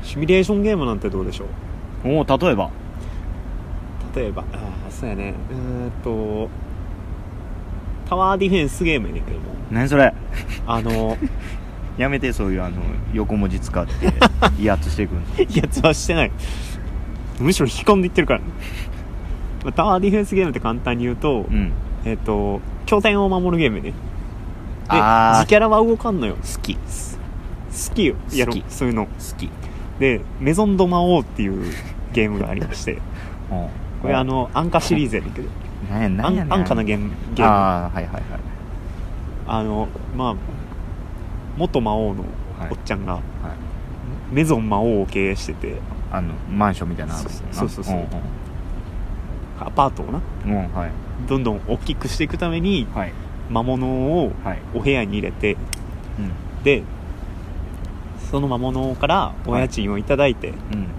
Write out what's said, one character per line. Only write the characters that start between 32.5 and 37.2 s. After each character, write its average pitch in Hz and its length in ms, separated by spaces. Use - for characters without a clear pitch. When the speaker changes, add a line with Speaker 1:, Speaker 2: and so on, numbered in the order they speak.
Speaker 1:
り 101 80
ま - 120
し - 120
て。 - 80
Speaker 2:
<laughs> - 240
う 95 40
ん。 87 120
Speaker 1:
こ 131 60
れ、 135 80
あ 131 80
の、 131 300
安 160 160
価 165 100
シ 160 160
リ 151 120
ー - 20
ズ 107 80
や - 40
ね - 60
ん 98 40
け - 100
ど。 110 80
Speaker 2:
な 104 80
ん - 20
や、 107 80
な 104 200
ん 185 60
や 185 100
ね 147 40
ん。 165 40
Speaker 1:
安-、 190 80
安 180 80
価 135 60
な 113 100
ゲ 104 100
ー - 20
ム、 104 120